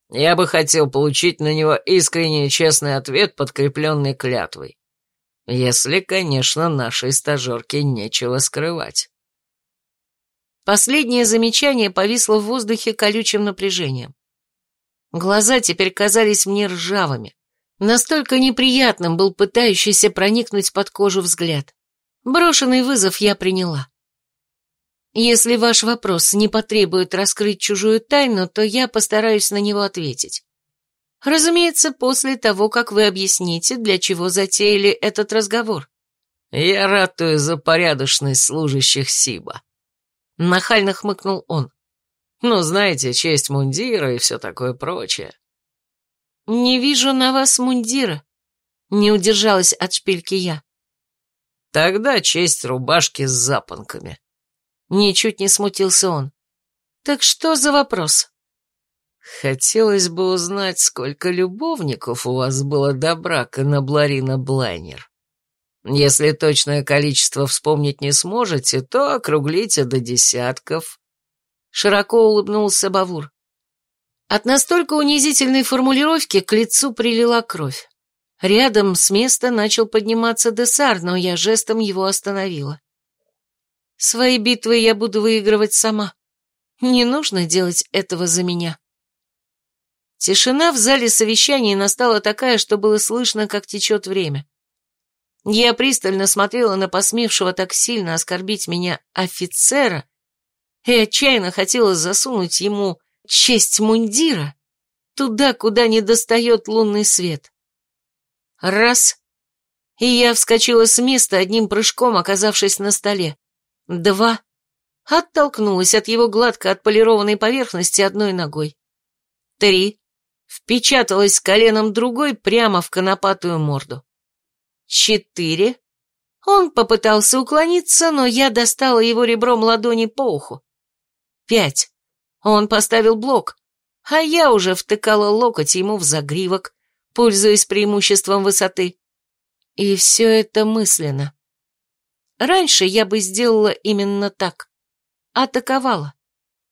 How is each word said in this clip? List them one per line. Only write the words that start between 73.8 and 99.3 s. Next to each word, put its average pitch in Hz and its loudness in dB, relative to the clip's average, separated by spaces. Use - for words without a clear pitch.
От 208 -2
настолько 277 0
унизительной 285 2
формулировки 269 0
к - -6
лицу 226 0
прилила 233 2
кровь. 156 -8
Рядом 202 2
с - 2
места 247 0
начал 214 0
подниматься 226 0
Десар, 240 0
но 175 -4
я 180 -2
жестом 220 0
его 196 -2
остановила. 190 -6
"Свои 247 0
битвы 233 0
я 226 4
буду 208 -2
выигрывать 214 2
сама. 214 -2
Не 247 2
нужно 240 -2
делать 175 -2
этого 185 -4
за 175 0
меня". 170 -6
Тишина 269 2
в 269 -2
зале 240 2
совещаний 220 2
настала 214 0
такая, 214 0
что 208 -2
было 214 2
слышно, 220 -4
как 208 -8
течёт 202 -4
время. 160 -4
Я 226 2
пристально 226 0
смотрела 208 0
на 190 -2
посмевшего 196 -2
так 185 -4
сильно 196 -2
оскорбить 185 -6
меня 175 -4
офицера 185 -2